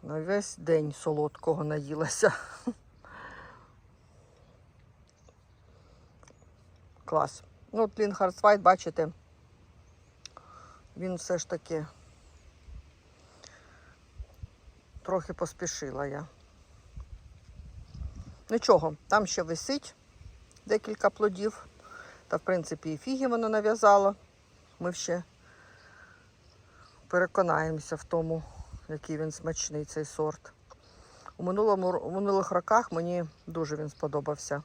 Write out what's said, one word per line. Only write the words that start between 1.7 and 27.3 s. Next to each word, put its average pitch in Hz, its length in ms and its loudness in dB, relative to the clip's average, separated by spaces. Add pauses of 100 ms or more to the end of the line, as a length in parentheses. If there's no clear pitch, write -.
<laughs> 247 80 -2 (4000)
Клас. 143 380 0 (280)
Ну, 226 120 2
от 214 160 -2
Лінхард 196 360 2
Свайт, 208 260 8
бачите, 170 480 4 (1900)
він 180 180 -6
все 175 220 -4
ж - 120 -6
таки 160 360 -4 (3250)
трохи 185 300 -2
поспішила 147 720 -6
я. 147 220 -8 (2250)
Нічого, 170 460 6 (120)
там 202 200 4
ще - 160 -2
висить 165 520 -6 (720)
декілька 214 440 0
плодів. 208 580 -2 (600)
Та, - 100 -2
в - 20 0
принципі, 165 540 -4
і 151 40 -8
фіги 262 300 -2
вона 233 220 0
нав'язала. 208 680 6 (640)
Ми 175 140 -2
ще 175 300 -4 (1800)
переконаємося 160 880 0